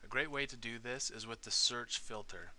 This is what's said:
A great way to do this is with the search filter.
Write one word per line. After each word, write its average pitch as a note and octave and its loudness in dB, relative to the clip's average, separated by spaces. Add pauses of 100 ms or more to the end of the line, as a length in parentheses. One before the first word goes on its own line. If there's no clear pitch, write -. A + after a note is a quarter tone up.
A - -12
great D3 4
way C#3 2
to - -8
do A#2 -2
this B2 -2
is A2+ -6
with A2+ -6
the - -4
search - 4
filter. G2 -6